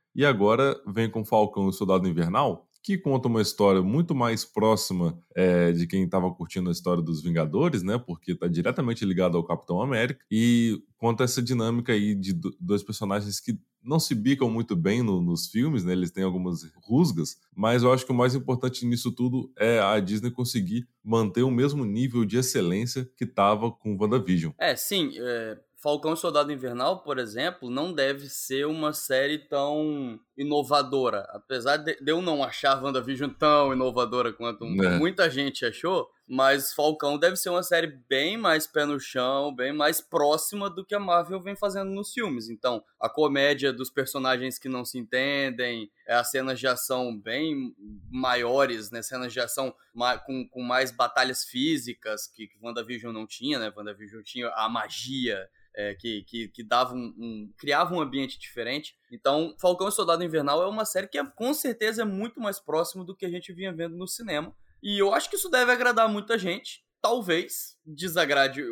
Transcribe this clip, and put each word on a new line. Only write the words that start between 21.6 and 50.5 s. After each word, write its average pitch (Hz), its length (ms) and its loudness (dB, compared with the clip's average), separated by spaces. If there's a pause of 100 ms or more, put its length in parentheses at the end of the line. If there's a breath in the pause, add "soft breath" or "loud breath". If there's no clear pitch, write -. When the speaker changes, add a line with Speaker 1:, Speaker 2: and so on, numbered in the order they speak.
Speaker 1:
nível 117 400 0
de 104 120 0
excelência 120 800 0
que - 100 -4
tava 107 460 2
com 104 280 -6
WandaVision. 90 560 2
Speaker 2:
É, 156 200 0
sim, 180 400 -2
é, 113 420 -6 (240)
Falcão 147 300 0
e 170 40 -2
Soldado 147 360 2
Invernal, 131 500 -2
por 139 160 -4
exemplo, 127 500 -4
não 143 240 -4
deve 139 360 -2
ser 139 400 -4
uma 156 240 -2
série 143 440 0
tão 147 800 -2 (200)
inovadora. 135 920 0
Apesar 127 480 -2
de, 151 180 -6
de 139 160 -2
eu 175 100 0
não 151 220 0
achar 135 360 2
WandaVision 131 500 -2
tão 147 420 4
inovadora 123 600 0
quanto 117 320 -8
Speaker 1:
É. 92 320 4
Speaker 2:
muita 180 320 2
gente 135 380 -2
achou, 160 420 -2 (180)
mas 135 460 2
Falcão 147 460 0
deve 175 180 4
ser 185 140 -2
uma 175 140 0
série 165 240 2 (200)
bem 151 300 0
mais 160 260 2
pé 147 220 0
no 147 120 -2
chão, 135 560 -2
bem 127 180 -4
mais 151 280 0
próxima 160 720 0
do 185 160 -10
que - 80 -6
a 202 60 -2
Marvel 180 420 0
vem 196 140 -8
fazendo 196 340 -4
nos 196 220 -8
filmes. 139 360 -4
Então, 117 340 -2 (160)
a 113 100 -2
comédia 139 640 2
dos 123 180 -8
personagens 131 680 -2
que 135 100 -12
não 127 160 -4
se 117 120 -10
entendem, 127 960 -2 (160)
é, 117 80 0
as 120 160 2
cenas 131 300 -2
de 131 60 -2
ação 123 540 -2
bem 135 540 -4 (340)
maiores, 123 840 0
né? 113 120 -10
Cenas 127 300 -8
de 120 80 -4
ação 123 340 -4 (180 soft breath)
ma-, 120 240 0
com, 131 320 -10
com 127 140 -12